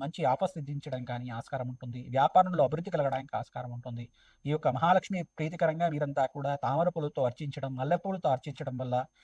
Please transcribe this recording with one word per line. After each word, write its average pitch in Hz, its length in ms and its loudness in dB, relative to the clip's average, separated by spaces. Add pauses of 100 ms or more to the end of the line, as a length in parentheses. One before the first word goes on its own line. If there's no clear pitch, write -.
మంచి 147 240 -4
ఆఫర్ 180 300 2
సిద్ధించడం 139 500 -6
కానీ 123 240 -6
ఆస్కారం 120 400 -6
ఉంటుంది. 123 400 -8
వ్యాపారంలో 160 540 6
అభివృద్ధి 156 320 0
కలగడానికి 135 460 0
ఆస్కారం 123 360 -8
ఉంటుంది. 120 280 -8 (400)
ఈ 143 80 0
యొక్క 151 140 2
మహాలక్ష్మి 175 540 2 (160)
ప్రీతికరంగా 165 560 0
మీరంతా 143 320 0
కూడా 139 300 -2
తామర 143 340 0
పూలతో 151 400 -2
అర్చించడం, 135 460 -6
మల్లెపూలతో 170 540 0
అర్చించడం 131 480 -4
వల్ల, 123 180 -2 (280)